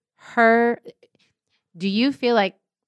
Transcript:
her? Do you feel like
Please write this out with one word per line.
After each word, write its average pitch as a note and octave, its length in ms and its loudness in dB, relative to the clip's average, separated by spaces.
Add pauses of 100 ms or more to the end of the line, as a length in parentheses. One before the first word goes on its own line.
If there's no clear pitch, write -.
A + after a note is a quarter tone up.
(160)
her? A#3 640 0 (960)
Do F3+ 140 -6
you A#3 240 0
feel A#3+ 220 -2
like G3 240 -2 (300)